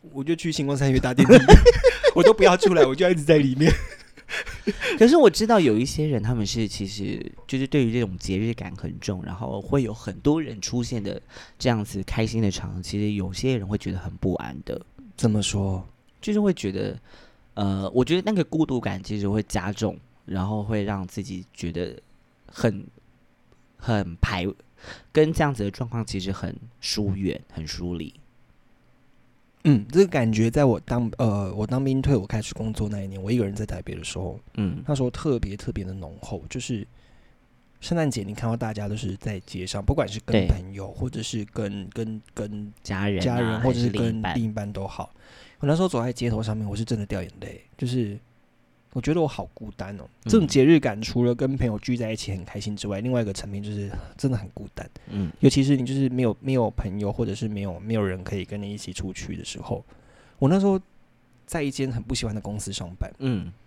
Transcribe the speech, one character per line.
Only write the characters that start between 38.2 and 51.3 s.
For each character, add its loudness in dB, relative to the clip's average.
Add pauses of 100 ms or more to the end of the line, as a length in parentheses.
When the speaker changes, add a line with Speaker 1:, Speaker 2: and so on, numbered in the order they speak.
Speaker 1:
你 -8
看 -4
到 0
大 -6
家 -6
都 -4
是 -6
在 -8
街 -10
上， -6
不 0
管 0
是 -10
跟 -4
Speaker 2:
对。 4
Speaker 1:
朋 -2
友， -12
或 -6
者 -8
是 -6
跟， -6
跟， -8 (120)
跟 -10 (120)
Speaker 2:
家 -2
人 0
啊， -2
Speaker 1:
家 0
人， -2
或 2
者 0
是 2
跟 -2
Speaker 2:
还 2
是 0
另 -4
一 -6
半。 -4
Speaker 1:
另 -2
一 -2
半 -6
都 -8
好。 -12 (480)
我 -2
那 4
时 0
候 2
走 -2
在 -4
街 -2
头 -2
上 -4
面， -6
我 -6
是 -4
真 -4
的 -6
掉 -6
眼 -10 (120)
泪， -16 (160)
就 -4
是 -4 (760)
我 -6
觉 0
得 2
我 2
好 -8
孤 -14
单 -12
哦。 -16
Speaker 2:
嗯。 -6
Speaker 1:
这 8
种 4
节 6
日 8
感， -2
除 0
了 2